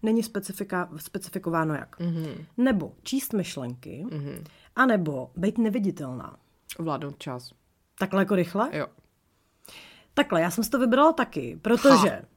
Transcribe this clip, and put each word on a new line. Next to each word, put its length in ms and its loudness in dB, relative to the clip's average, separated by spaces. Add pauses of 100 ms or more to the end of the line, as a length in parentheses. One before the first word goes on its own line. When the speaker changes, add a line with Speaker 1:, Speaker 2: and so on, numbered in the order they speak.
Speaker 1:
Není 200 2
specifika-, 720 -6
specifikováno 760 -2
jak. 260 -10
Speaker 2:
Mhm. 260 -2 (300)
Speaker 1:
Nebo 360 0 (100)
číst 300 -4
myšlenky? 760 -6
Speaker 2:
Mhm. 340 -8 (320)
Speaker 1:
A 100 6
nebo 500 0
být 220 0
neviditelná? 760 -2 (420)
Speaker 2:
Ovládnout 400 -6
čas. 340 -10 (460)
Speaker 1:
Takhle 240 2
jako 140 2
rychle? 360 2
Speaker 2:
Jo. 140 -4 (1300)
Speaker 1:
Takhle, 260 2
já 100 2
jsem 140 -2
si 60 -6
to 80 0
vybrala 340 6
taky, 500 -4
protože 280 6
Speaker 2:
Ha. 280 6 (180)